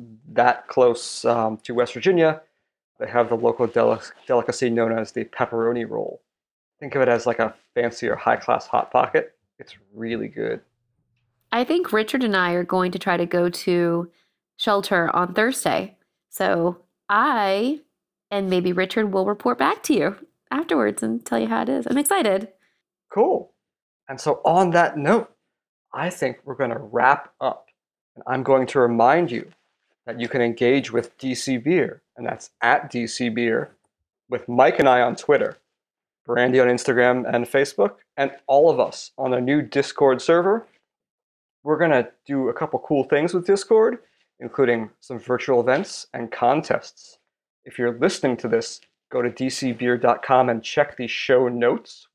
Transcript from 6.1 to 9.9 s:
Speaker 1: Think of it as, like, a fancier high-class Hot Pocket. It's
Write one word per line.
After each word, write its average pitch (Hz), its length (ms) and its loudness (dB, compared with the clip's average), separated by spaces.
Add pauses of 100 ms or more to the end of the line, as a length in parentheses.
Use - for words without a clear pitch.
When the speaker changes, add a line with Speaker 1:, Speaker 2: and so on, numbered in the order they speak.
Speaker 1:
Think 143 160 -10
of 139 80 2
it 123 60 2
as, 117 180 2
like, 117 140 0
a 110 160 -2 (180)
fancier 120 400 -2
high-class 117 540 0
Hot - 240 -2
Pocket. - 420 0 (240)
It's - 160 -20 (180)